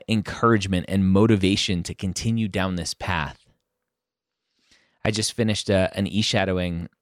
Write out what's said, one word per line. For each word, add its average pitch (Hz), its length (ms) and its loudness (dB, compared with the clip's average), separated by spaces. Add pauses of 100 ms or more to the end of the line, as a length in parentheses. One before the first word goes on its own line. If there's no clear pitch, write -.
encouragement 104 800 0
and 95 200 2
motivation 98 760 4
to - 100 -8
continue 113 540 -2
down 95 300 -2
this - 180 -6
path. - 520 -6 (1600)
I 110 60 2
just 107 220 -4
finished 110 360 -2
a, 95 280 2
an 101 100 -2
e-shadowing 92 800 -2 (140)